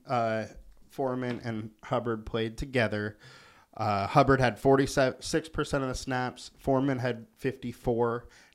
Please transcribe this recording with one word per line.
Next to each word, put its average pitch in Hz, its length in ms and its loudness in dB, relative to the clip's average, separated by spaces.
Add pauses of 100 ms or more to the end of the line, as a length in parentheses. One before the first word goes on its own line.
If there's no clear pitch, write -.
uh, 113 380 0 (460)
Foreman 127 520 -4
and 110 280 -6 (120)
Hubbard 113 420 -2
played 113 320 -4
together, 107 640 -2 (580)
uh, 101 300 0
Hubbard 135 340 6
had 117 160 2
forty-six 135 920 2
percent 147 340 -4
of 131 60 -4
the 123 80 -4
snaps. 127 640 -6
Foreman 135 420 2
had 120 260 -4 (120)
fifty-four. 120 920 -2 (260)